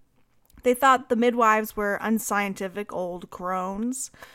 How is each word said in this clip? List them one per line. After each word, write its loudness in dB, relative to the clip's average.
They 4
thought 4
the 2
midwives 2
were -2
unscientific -2
old -6
crones. -6